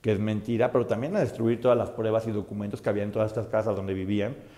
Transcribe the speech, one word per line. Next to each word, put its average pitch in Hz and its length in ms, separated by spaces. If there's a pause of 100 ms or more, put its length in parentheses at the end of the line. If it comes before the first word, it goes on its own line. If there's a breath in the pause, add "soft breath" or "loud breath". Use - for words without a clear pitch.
que 107 120
es 98 60
mentira, 107 520
pero 120 160
también 127 280
a 208 40
destruir 117 420
todas 123 160
las 107 140
pruebas 113 360
y 113 40
documentos 104 500
que - 80
había 101 140
en 104 80
todas 110 160
estas 110 180
casas 110 300
donde 95 180
vivían, 101 420 (220 loud breath)